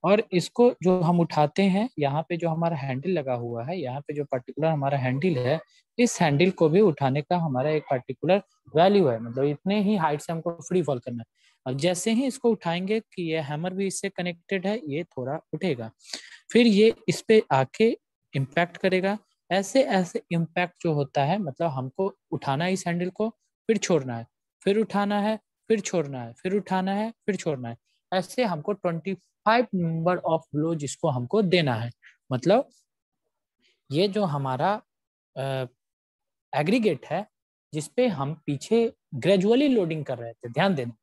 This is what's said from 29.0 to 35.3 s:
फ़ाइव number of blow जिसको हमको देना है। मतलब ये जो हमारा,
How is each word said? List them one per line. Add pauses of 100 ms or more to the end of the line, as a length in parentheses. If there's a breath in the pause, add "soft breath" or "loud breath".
फ़ाइव
number (160)
of (140)
blow
जिसको
हमको
देना
है। (420 soft breath)
मतलब (1200)
ये
जो
हमारा, (640)